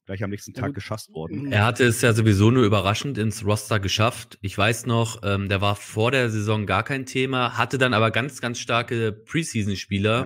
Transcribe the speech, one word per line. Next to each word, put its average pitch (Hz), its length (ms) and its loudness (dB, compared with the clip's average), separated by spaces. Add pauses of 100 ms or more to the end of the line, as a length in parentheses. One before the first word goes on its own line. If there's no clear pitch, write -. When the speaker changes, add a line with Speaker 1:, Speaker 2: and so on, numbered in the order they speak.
Speaker 1:
gleich 98 180 -10
am 98 80 -4
nächsten 101 220 -12
Speaker 2:
Ja, - 80 -12
Speaker 1:
Tag 101 80 -4
Speaker 2:
gut. 143 80 -8
Speaker 1:
geschasst - 360 -10
worden. 107 340 -8
Speaker 2:
Mhm. 139 60 -6
Speaker 3:
Er 104 120 6
hatte 120 200 2
es 117 180 2
ja 120 100 6
sowieso 107 380 6
nur 127 120 6
überraschend 104 560 2
ins 104 260 -4
Roster 107 360 0
geschafft. - 640 -2
Ich 101 140 -8
weiß 113 300 0
noch, 117 380 0
ähm, 98 240 -2
der 98 140 0
war 101 140 2
vor 110 340 -2
der 131 200 2
Saison 107 360 -2
gar 98 180 0
kein 135 220 -6
Thema, 131 500 -2
hatte 120 220 -2
dann 123 160 4
aber 110 180 4
ganz, 123 280 -4
ganz 120 200 -6
starke 117 520 -2
Preseason-Spieler 104 1120 -2